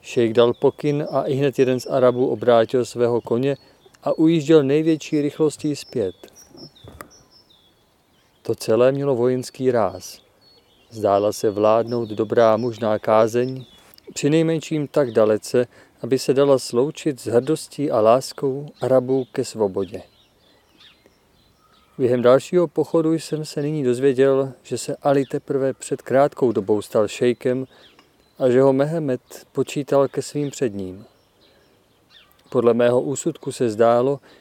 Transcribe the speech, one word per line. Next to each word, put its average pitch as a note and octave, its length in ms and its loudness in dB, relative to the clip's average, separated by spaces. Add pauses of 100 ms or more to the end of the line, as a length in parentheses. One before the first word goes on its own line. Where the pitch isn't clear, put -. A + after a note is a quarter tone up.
Šejk A#2 320 -2
dal A#2+ 200 4
pokyn D3 580 -2
a C#3 120 -2
ihned C#3 360 -2
jeden B2+ 200 2
z - 60 -14
Arabů B2 420 2
obrátil A#2 580 2
svého A#2+ 360 -2
koně C3 360 -2 (460)
a C#3+ 140 -2
ujížděl D#3+ 460 4
největší D#3 580 0
rychlostí D3 540 -2
zpět. G#2 400 -6 (2250)
To A2+ 140 -4
celé A#2+ 360 2
mělo C#3 240 -2
vojenský B2+ 560 -2
ráz. G#2 480 -4 (680)
Zdála G#2 440 0
se - 160 -2
vládnout A2 600 0
dobrá A2 480 2
mužná A2 420 -2
kázeň, A#2+ 680 0 (480)
přinejmenším D#3 760 -2
tak C#3 240 0
dalece, A2 560 2 (340)
aby B2+ 180 -2
se - 140 -2
dala C#3 260 4
sloučit C3+ 600 -4
s - 60 -14
hrdostí C#3 680 -2
a A#2+ 100 0
láskou C3+ 680 0 (120)
Arabů B2+ 500 0
ke B2+ 140 -6
svobodě. G2 560 -6 (2000)
Během B2 240 0
dalšího C3+ 460 4
pochodu D#3+ 460 0
jsem D#3 320 -6
se - 160 -8
nyní D3+ 220 -4
dozvěděl, C3+ 680 2 (120)
že B2 140 -8
se - 240 -8
Ali C#3 240 2
teprve C3+ 480 -4
před - 280 -10
krátkou C3+ 500 2
dobou G#2+ 300 0
stal G#2+ 260 0
šejkem B2+ 600 -2 (720)
a C3+ 100 2
že B2 120 4
ho C3+ 120 4
Mehemet C#3+ 480 -2 (300)
počítal C#3 560 0
ke - 140 -6
svým D3 280 -6
předním. G2+ 560 -8 (1400)
Podle A#2 240 2
mého A#2+ 280 2
úsudku D3 500 -6
se B2+ 180 -2
zdálo, A#2+ 500 2 (220)